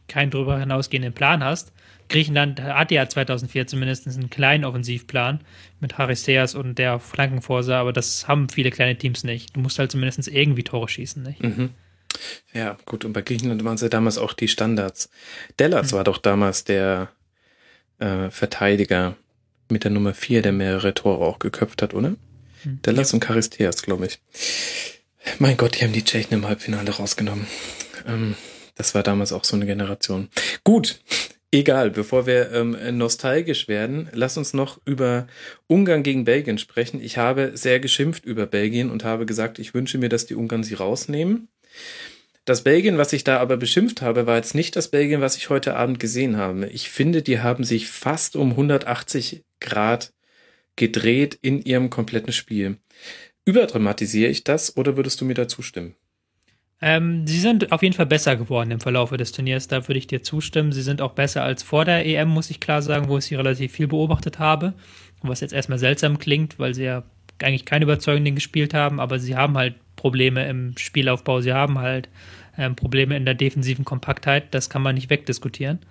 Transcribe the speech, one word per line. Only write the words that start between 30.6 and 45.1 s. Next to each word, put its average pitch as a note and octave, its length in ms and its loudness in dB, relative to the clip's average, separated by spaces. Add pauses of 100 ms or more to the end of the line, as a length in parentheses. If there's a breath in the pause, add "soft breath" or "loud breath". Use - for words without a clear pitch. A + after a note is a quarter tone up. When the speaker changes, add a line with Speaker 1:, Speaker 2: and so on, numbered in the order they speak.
Speaker 2:
Gut, G#3 360 4 (520 loud breath)
egal, C3+ 400 4
bevor B2 340 0
wir, B2 260 2
ähm, A#2 240 0 (220)
nostalgisch C3+ 680 0
werden, B2 460 -2
lass B2+ 240 0
uns D3 160 -4
noch C3+ 320 -2
über B2 420 0 (400 loud breath)
Ungarn E3+ 360 4
gegen C3 220 0
Belgien B2 320 2
sprechen. A#2+ 440 -4
Ich A2+ 160 -8
habe C3 380 2
sehr B2+ 240 2
geschimpft C#3+ 460 -2
über A2 200 -4
Belgien A2 440 0
und A2 140 -6
habe A2+ 220 -2
gesagt, A2+ 340 -4
ich - 140 -12
wünsche C3 240 -2
mir, B2 120 0
dass A#2 160 0
die - 100 -8
Ungarn A2+ 280 -2
sie G#2+ 100 -8
rausnehmen. D3 760 -2 (960 loud breath)
Das B2 200 0
Belgien, F3 340 6
was C#3+ 160 2
ich C#3 100 -2
da C3 140 4
aber B2+ 200 2
beschimpft F3+ 440 0
habe, A#2+ 240 2
war A#2 120 4
jetzt A#2 180 -2
nicht D#3+ 200 -2
das E3 140 -2
Belgien, C#3+ 320 2